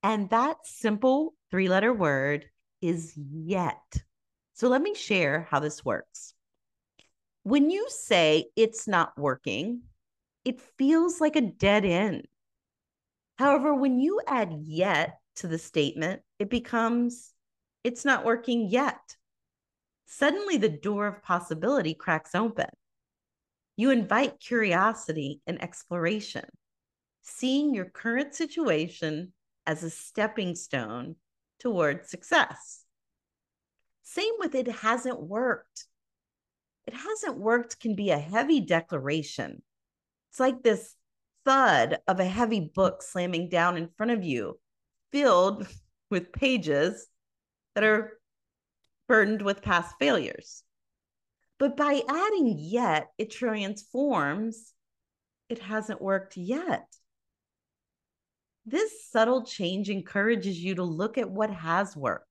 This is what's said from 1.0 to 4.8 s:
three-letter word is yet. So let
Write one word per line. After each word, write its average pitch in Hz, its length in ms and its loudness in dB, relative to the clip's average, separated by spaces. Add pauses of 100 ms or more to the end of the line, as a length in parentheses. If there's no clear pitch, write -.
three-letter 190 420 4
word 147 560 0 (320)
is 165 360 -2
yet. 160 680 -4 (720)
So 240 140 0
let 254 120 4